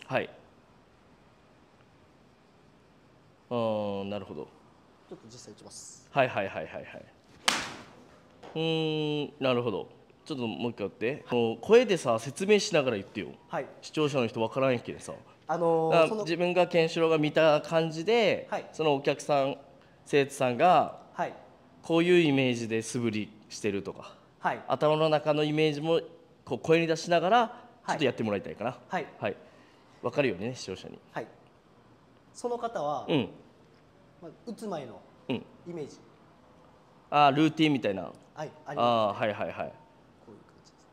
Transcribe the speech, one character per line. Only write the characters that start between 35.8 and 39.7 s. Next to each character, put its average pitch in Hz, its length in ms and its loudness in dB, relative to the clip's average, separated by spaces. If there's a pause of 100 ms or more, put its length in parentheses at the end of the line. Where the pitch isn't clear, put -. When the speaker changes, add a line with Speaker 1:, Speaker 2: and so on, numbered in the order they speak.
Speaker 2:
ー 131 60 -10
ジ。 - 120 -20 (1120)
Speaker 1:
あ 147 180 6
ー、 135 80 4
ル 156 120 6
ー 156 40 -2
テ 160 120 0
ィ 156 60 6
ン 147 40 2
み 123 80 -2
た 107 80 -2
い 95 60 -2
な。 92 80 -8
Speaker 2:
は 60 60 -12
い、 - 40 -16 (220)
あ 151 100 -12
り - 40 -12
ま - 240 -16
す。 - 40 -10
Speaker 1:
あ 117 380 2
ー、 113 40 -10
は 120 80 0
い 104 60 -2
は 104 120 -8
い - 20 -6
は 92 160 -8
い。 71 100 -10 (520)